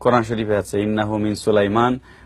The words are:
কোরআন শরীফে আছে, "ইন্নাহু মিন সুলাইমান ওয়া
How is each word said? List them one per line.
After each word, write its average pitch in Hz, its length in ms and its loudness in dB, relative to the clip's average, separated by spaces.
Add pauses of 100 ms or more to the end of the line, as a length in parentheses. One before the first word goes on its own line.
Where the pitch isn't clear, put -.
কোরআন 120 220 2
শরীফে 110 340 -2
আছে, 101 240 -2
"ইন্নাহু 107 380 -2
মিন 104 160 -2
সুলাইমান 104 500 2
ওয়া 127 80 2 (340)